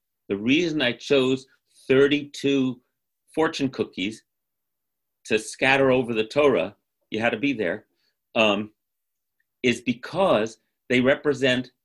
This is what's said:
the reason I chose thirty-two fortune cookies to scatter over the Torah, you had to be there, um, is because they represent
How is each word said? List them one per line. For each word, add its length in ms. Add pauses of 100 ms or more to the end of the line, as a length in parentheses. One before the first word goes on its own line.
(300)
the 80
reason 440
I 120
chose 520 (420)
thirty-two 920 (540)
fortune 340
cookies 540 (1040)
to 120
scatter 540
over 220
the 120
Torah, 500 (360)
you 80
had 120
to 60
be 160
there, 320 (480)
um, 380 (920)
is 200
because 760 (320)
they 120
represent 720 (120)